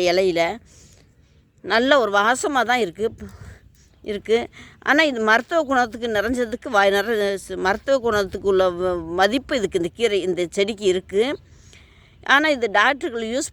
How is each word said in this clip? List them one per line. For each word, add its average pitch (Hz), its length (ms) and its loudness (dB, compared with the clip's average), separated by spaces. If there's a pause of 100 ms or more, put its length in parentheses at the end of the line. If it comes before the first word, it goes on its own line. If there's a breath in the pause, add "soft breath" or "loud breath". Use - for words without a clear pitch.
(120)
இலையில. 180 300 2 (1200 soft breath)
நல்ல 233 280 0 (120)
ஒரு 208 160 -2
வாசமா 254 500 0
தான் 247 160 0
இருக்கு, 180 200 -8 (960 loud breath)
இருக்கு. 208 360 -2 (500 loud breath)
ஆனா 285 120 4 (100)
இது 240 80 -4 (100)
மருத்துவ 233 300 2 (120)
குணத்துக்கு 240 460 0
நிறைஞ்சதுக்கு 240 600 -4
வாய் 196 200 4
நிறைய 208 300 0 (180)
ச-, 185 220 -10
மருத்துவ 220 300 0 (100)
குணத்துக்கு 196 460 -2
உள்ள 185 120 4 (160)
வ-, 180 140 0 (260)
மதிப்பு 247 380 0
இதுக்கு 190 220 -2
இந்த 170 160 -4
கீரை, 214 300 0
இந்த 175 180 -2 (120)
செடிக்கு 202 360 -2
இருக்கு. 190 300 -2 (1120 soft breath)
ஆனா 294 220 4
இது 233 120 -4 (100)
டாக்டர்கள் 233 560 0
யூஸ் 262 200 -4